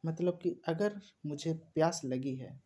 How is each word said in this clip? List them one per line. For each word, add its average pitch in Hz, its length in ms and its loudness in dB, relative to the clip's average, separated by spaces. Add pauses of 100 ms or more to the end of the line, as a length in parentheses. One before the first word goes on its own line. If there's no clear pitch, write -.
मतलब 170 380 2
कि 175 260 0
अगर 202 320 0 (260)
मुझे 151 280 -2 (200)
प्यास 160 320 4
लगी 131 300 -2
है 127 300 -10